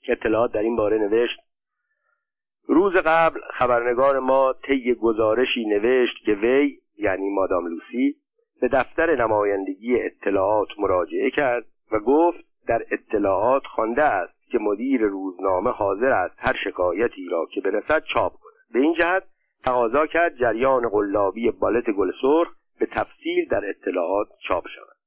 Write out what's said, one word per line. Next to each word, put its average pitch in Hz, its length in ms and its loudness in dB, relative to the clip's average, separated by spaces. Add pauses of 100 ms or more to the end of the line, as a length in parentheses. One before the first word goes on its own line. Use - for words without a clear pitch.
اطلاعات 117 440 0
در 107 100 -4
این 117 140 0
باره 107 220 0
نوشت: 110 420 0 (1300)
«روز 175 260 4 (120)
قبل 160 340 2 (140)
خبرنگار 123 640 2
ما 131 360 2 (100)
طی 127 280 0
گزارشی 113 720 0
نوشت 113 600 0
که 107 60 2
وی، 127 480 2 (180)
یعنی 98 320 -2
مادام 92 380 -2
لوسی، 120 480 -4 (460)
به 127 60 0
دفتر 147 480 0
نمایندگی 104 840 0
اطلاعات 98 680 0 (100)
مراجعه 95 540 -2
کرد 123 340 -2 (260)
و 110 80 0
گفت 151 400 2 (280)
در 113 240 -2
اطلاعات 104 760 0
خوانده 117 380 -2
است 101 300 0 (180)
که 120 80 0
مدیر 110 420 0
روزنامه 95 680 -2
حاضر 107 420 0
است 92 260 0
هر 127 260 -2
شکایتی 92 680 -2
را 82 240 -2
که 98 80 -4
برسد 104 420 -2 (100)
چاپ 101 180 0
کند. - 220 -20 (200)
به 113 60 0
این 151 140 2
جهت 170 300 0 (420)
تقاضا 123 420 2
کرد 170 280 0
جریان 120 540 2
قلابی 104 600 0
بالت 107 380 0
گل 95 220 0 (100)
سرخ 160 260 2 (320)
به 110 60 0
تفصیل 160 640 -4
در 101 200 -2
اطلاعات 92 580 -2 (200)
چاپ 90 200 -4
شود.» - 280 -20 (120)